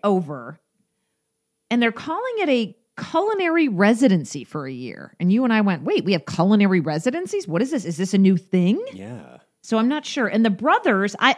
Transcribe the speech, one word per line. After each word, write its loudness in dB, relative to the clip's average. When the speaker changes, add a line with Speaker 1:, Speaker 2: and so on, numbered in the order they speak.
Speaker 1:
over, -4
and 2
they're 2
calling -6
it 0
a 0
culinary 0
residency 2
for -10
a -10
year. -14
And 2
you 2
and 2
I 4
went, 0
"Wait, -2
we 0
have 0
culinary 4
residencies? -4
What -2
is -2
this? -4
Is -8
this -4
a 4
new 6
thing?" 0
Speaker 2:
Yeah. -16
Speaker 1:
So -4
I'm 2
not -4
sure. -2
And 2
the 2
brothers, 0
I, 2